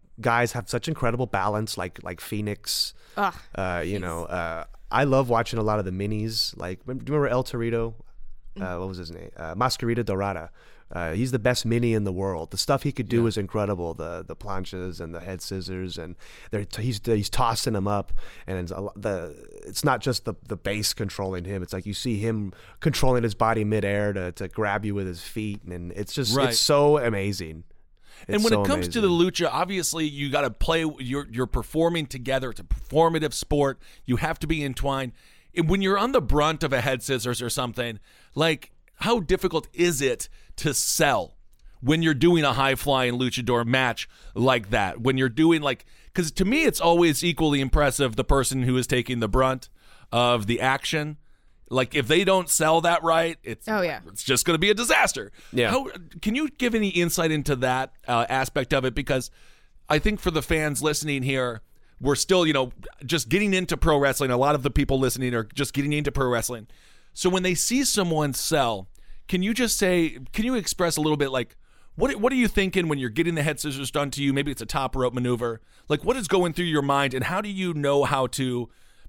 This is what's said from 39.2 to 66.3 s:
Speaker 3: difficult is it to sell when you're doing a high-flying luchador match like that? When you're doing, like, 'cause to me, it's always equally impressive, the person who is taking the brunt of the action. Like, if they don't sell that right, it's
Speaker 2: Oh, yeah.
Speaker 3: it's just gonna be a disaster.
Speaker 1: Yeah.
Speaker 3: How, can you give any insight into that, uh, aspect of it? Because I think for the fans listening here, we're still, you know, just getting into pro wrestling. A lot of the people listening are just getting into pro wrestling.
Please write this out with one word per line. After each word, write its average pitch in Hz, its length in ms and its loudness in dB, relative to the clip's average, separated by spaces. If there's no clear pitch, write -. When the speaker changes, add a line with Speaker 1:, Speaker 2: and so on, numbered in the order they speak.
Speaker 3:
difficult 170 520 0
is 170 280 2
it 127 280 0
to 151 180 0
sell 127 640 0
when 160 220 4
you're 160 120 4
doing 165 300 6
a 139 80 4
high-flying 131 640 2
luchador 120 480 0
match 123 420 0
like 117 360 2
that? 104 300 0
When 131 180 2
you're 131 100 2
doing, 156 340 4
like, 135 220 -2
'cause 165 200 0
to 185 120 2
me, 277 200 2
it's - 160 2
always 170 420 4
equally 151 380 2
impressive, 135 560 2
the 131 80 0
person 131 380 2
who 127 140 2
is 123 120 0
taking 123 320 0
the 110 80 0
brunt 131 400 0
of 120 360 2
the 117 140 0
action. 147 580 -2
Like, 127 240 0
if 131 140 2
they 175 160 6
don't 185 240 4
sell 160 340 4
that 170 220 2
right, 165 400 2
it's - 240 -10
Speaker 2:
Oh, 214 140 0
yeah. 156 260 -2
Speaker 3:
it's - 160 -12
just 127 200 2
gonna 165 140 2
be 196 120 4
a 214 40 4
disaster. 208 560 0
Speaker 1:
Yeah. 117 180 2
Speaker 3:
How, 262 180 0
can 214 140 0
you 294 160 0
give 233 240 0
any 214 140 2
insight 170 420 2
into 147 260 0
that, 127 360 0
uh, 120 200 2
aspect 131 460 -2
of 131 100 2
it? 127 100 -2
Because 131 360 -2
I 151 120 4
think 214 200 2
for 185 120 0
the 156 100 0
fans 151 400 0
listening 147 400 0
here, 127 400 -2
we're 139 160 2
still, 185 300 4
you 151 60 4
know, 131 200 0
just 135 220 -2
getting 196 260 2
into 180 220 0
pro 156 220 6
wrestling. 139 320 2
A 123 60 2
lot 139 180 4
of 139 80 -2
the 135 80 0
people 135 280 2
listening 127 360 0
are 113 100 -2
just 135 280 -4
getting 143 200 -2
into 147 200 0
pro 135 160 0
wrestling. 117 380 -2